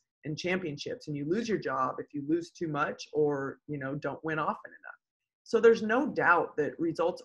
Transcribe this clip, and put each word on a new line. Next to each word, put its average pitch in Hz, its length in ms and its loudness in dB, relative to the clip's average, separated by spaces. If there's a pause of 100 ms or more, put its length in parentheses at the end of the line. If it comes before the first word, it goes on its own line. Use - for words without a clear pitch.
(240)
and 151 140 -6
championships, 175 720 -6
and 151 80 -6
you 143 120 -4
lose 220 200 -2
your 196 100 0
job 135 420 -2
if - 140 -10
you 143 140 -6
lose 165 240 0
too 175 160 -8
much 156 460 -2
or, 143 540 0
you 147 100 -6
know, 135 180 -6
don't 143 280 -6
win 156 160 -2
often 175 320 -4
enough. - 280 -20 (440)
So 226 160 0
there's 226 240 8
no 240 240 2
doubt 160 500 4
that 139 220 -2
results 170 460 0